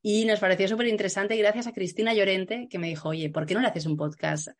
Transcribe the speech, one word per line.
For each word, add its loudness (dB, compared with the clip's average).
Y 2
nos 4
pareció 4
superinteresante 0
y 2
gracias 2
a -8
Cristina -2
Llorente, 0
que -6
me -4
dijo, -6
"Oye, -2
¿por -4
qué -2
no 0
le 2
haces -4
un 0
podcast -4